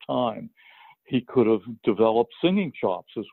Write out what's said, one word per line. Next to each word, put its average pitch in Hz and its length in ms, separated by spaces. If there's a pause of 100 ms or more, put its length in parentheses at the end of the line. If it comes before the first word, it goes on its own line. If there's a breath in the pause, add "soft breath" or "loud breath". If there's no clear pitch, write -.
time, 123 440 (560 loud breath)
he 131 160
could 123 240
have 110 160 (200)
developed 113 500 (100)
singing 180 360
chops 92 400
as 104 140